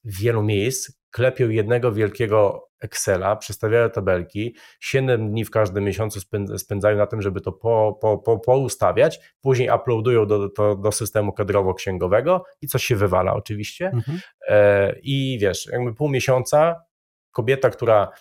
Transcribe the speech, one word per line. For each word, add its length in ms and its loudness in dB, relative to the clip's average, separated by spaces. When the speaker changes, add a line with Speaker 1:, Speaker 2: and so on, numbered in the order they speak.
Speaker 1:
wielu 380 -2
miejsc, 480 -2
klepią 380 0
jednego 420 0
wielkiego 760 0
Excela, 560 -2
przestawiają 540 0
tabelki, 640 -4
siedem 520 0
dni 140 -4
w 60 -14
każdym 320 0
miesiącu 360 -4
spęd-, 400 -6
spędzają 380 0
na 100 2
tym, 140 -6
żeby 200 -4
to 100 -6
po-, 500 0
po-, 160 2
po-, 220 0
poustawiać, 800 2
później 300 2
uploadują 540 2
do, 240 0
to 260 0
do 160 -2
systemu 420 -2
kadrowo-księgowego 1080 0
i 60 -12
coś 160 -2
się 120 0
wywala 380 2
oczywiście. 540 -8
Speaker 2:
Mhm. 320 -4
Speaker 1:
E, 520 4
i 420 -4
wiesz, 240 -2
jakby 280 -4
pół 160 -4
miesiąca 720 0
kobieta, 380 0
która 400 2